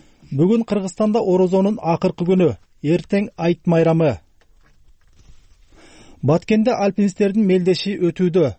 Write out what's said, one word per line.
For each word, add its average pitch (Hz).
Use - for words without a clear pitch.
Бүгүн 190
Кыргызстанда 214
орозонун 190
акыркы 170
күнү, 175
эртең 175
айт 170
майрамы. 165
Баткенде 214
альпинисттердин 202
мелдеши 185
өтүүдө. 165